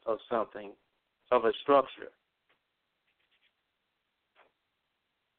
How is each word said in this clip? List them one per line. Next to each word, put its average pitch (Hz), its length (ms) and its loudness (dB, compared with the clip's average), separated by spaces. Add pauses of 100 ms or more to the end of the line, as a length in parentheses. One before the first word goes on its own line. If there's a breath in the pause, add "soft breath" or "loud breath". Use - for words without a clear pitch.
of 110 140 -4 (120)
something, 107 420 -6 (580)
of 117 160 4
a 110 60 4 (100)
structure. - 480 2 (3250)